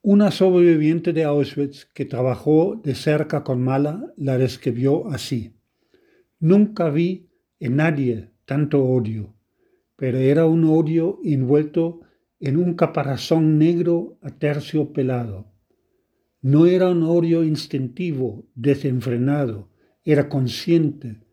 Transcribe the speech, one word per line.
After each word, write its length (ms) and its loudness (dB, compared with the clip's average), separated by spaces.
Una 300 4
sobreviviente 800 2
de 120 0
Auschwitz 680 -2
que 120 -8
trabajó 760 0
de 120 -4
cerca 500 -2
con 180 -2
Mala 540 -2
la 220 -2
describió 720 -2
así: 440 -8
"Nunca 500 2
vi 380 -2
en 160 -2
nadie 540 -2
tanto 400 0
odio, 500 -2
pero 220 -4
era 280 4
un 180 2
odio 580 0
envuelto 760 0
en 160 -2
un 180 0
caparazón 840 0
negro 640 0
aterciopelado. 1300 -4
No 260 4
era 220 4
un 160 0
odio 400 2
instintivo, 1120 -6
desenfrenado, 1120 -2
era 240 2
consciente 920 -2